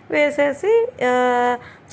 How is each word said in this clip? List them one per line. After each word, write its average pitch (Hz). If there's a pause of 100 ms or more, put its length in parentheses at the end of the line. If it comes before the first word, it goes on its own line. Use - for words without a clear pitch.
(100)
వేసేసి, 294 (160)
ఆ, 247 (360)